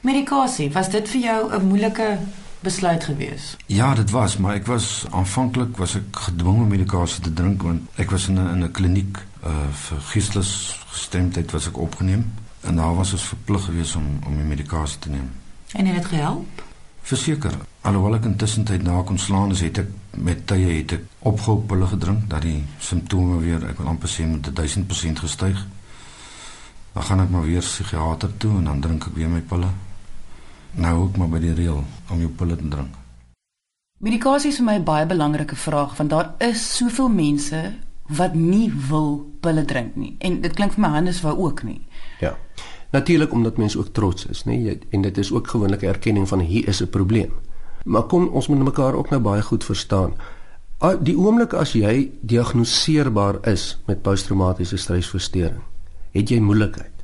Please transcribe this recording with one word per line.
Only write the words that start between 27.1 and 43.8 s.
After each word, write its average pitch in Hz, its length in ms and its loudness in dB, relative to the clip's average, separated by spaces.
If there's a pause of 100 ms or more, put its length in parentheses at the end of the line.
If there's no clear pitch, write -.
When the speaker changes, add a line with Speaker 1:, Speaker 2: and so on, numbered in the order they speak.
Speaker 2:
ek 92 100 4
maar 90 120 2
weer 82 180 2
psigiater 82 760 -2
toe 110 220 0
en 87 60 2
dan 73 160 0
drink 80 260 0
ek 80 80 -6
weer 80 140 0
my 85 120 2
pille. 90 260 0 (1080)
Nou 85 280 2
ook 95 140 0
maar 90 120 2
by 82 100 0
die 82 160 2
reël 78 300 0 (260)
om 87 80 0
jou 85 100 0
pille 85 280 -2
te 80 120 -4
drink. 69 260 -4 (1040)
Speaker 1:
Medikasie 269 520 2
is 285 60 -2
vir 247 100 2
my 214 120 4
'n 170 60 0
baie 156 220 2
belangrike 151 500 0
vraag, 147 400 -2
want 151 140 0
daar 165 280 0
is 233 380 0
soveel 247 320 2
mense 160 640 0 (340)
wat 156 260 0
nie 180 380 4 (160)
wil 147 380 0 (140)
pille 156 240 2
drink 127 320 -2
nie. - 220 -6
En - 220 0
dit 165 140 0
klink 202 180 2
vir - 80 2
my 196 80 4
Hannes 175 320 2
wou 151 180 0
ook 170 240 0
nie. 101 180 -6 (400)
Speaker 3:
Ja. - 160 -2 (540)
Natuurlik 151 420 4
omdat 113 240 2
mense 107 220 0
ook - 140 -2